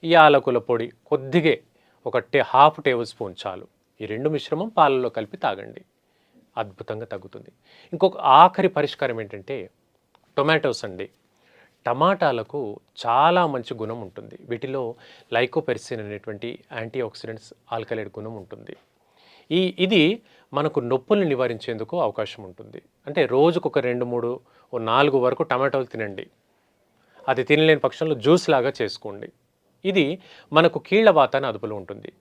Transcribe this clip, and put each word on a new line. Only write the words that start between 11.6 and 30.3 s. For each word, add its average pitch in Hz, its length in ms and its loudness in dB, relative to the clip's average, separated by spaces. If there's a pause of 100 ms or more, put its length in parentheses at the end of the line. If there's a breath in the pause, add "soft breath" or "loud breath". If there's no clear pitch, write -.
టమాటాలకు 139 760 0 (440)
చాలా 147 380 4 (120)
మంచి 127 280 -8
గుణం 113 240 -8
ఉంటుంది, 107 320 -18 (140)
వీటిలో 131 300 -6 (540 loud breath)
లైకోపెరిసిన్ 120 720 -2
అనేటువంటి 104 440 -12 (280)
యాంటీఆక్సిడెంట్స్, 113 720 -10 (260)
ఆల్కలైడ్ 110 420 -8
గుణం 110 240 -12
ఉంటుంది. 55 340 -18 (840 soft breath)
ఈ, 185 40 2 (240)
ఇది 185 180 4 (540 soft breath)
మనకు 151 220 0 (120)
నొప్పుల్ని 180 400 0
నివారించేందుకు 120 640 -4 (100)
అవకాశం 107 440 -6
ఉంటుంది. 107 300 -20 (280)
అంటే 156 140 -2 (140)
రోజుకొక 156 440 2 (100)
రెండు, 123 240 -4
మూడు, 120 160 -2 (440 soft breath)
ఓ 123 40 -4 (140)
నాలుగు 139 340 4
వరకు 127 260 0
టమాటాలు 131 420 -2
తినండి. 104 340 -10 (1040 soft breath)
అది 127 180 0
తినలేని 151 380 4
పక్షంలో 156 380 -4
జ్యూస్ 170 300 4
లాగా 131 260 0
చేసుకోండి. 104 480 -8 (640)
ఇది 180 160 2 (520 loud breath)